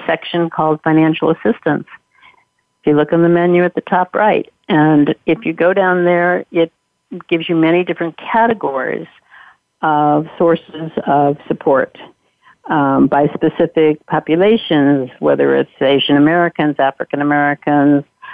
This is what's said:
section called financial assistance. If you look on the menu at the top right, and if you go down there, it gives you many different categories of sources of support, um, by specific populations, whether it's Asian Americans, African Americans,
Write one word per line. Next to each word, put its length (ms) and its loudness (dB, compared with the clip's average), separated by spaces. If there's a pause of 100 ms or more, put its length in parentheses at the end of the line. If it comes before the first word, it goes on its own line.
section 440 -4
called 340 -2
financial 480 2
assistance. 560 -4 (920)
If 60 -20
you 80 4
look 180 0
on 100 2
the 60 4
menu 340 2
at 120 -4
the 60 -4
top 340 -2
right, 360 0 (180)
and 460 2 (100)
if 200 -2
you 80 -4
go 200 0
down 320 0
there, 460 0
it 200 -2 (560)
gives 220 -4
you 60 -2
many 280 2
different 340 -8
categories 920 -4 (720)
of 460 0 (100)
sources 540 -2 (160)
of 300 0 (100)
support, 500 -2 (680)
um, 420 0
by 260 0
specific 720 -2
populations, 1040 0 (100)
whether 360 0
it's 160 -2 (100)
Asian 340 2
Americans, 640 0
African 420 -4
Americans, 800 0 (300)